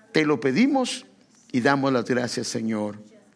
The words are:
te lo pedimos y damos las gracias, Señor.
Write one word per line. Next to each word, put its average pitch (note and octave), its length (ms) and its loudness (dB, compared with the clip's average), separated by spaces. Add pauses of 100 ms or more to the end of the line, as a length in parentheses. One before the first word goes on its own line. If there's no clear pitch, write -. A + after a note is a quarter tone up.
(120)
te D#3 140 4
lo D3+ 160 2
pedimos B3 640 0 (480)
y B2+ 80 0
damos C#3 320 2
las A#2+ 100 2
gracias, A#2+ 440 -2
Señor. G#2+ 500 -4 (380)